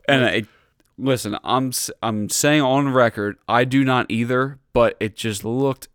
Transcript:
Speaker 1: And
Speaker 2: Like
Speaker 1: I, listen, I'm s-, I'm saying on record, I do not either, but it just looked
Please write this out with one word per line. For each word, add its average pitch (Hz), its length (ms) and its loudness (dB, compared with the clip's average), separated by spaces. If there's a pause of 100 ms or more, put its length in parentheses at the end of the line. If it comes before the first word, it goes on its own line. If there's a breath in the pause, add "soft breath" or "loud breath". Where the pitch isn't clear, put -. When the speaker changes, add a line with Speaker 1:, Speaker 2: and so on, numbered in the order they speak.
Speaker 1:
And 135 140 4
Speaker 2:
Like 104 220 0
Speaker 1:
I, - 40 -18 (500 soft breath)
listen, 120 460 -2
I'm 127 240 0
s-, - 220 -6 (120)
I'm 107 280 -2
saying 147 320 2
on 139 260 2
record, 113 480 0 (120)
I 120 160 2
do 131 200 2
not 127 240 0
either, 127 500 -2 (140)
but 117 260 2
it 107 180 -4
just 107 280 -6
looked 131 500 -4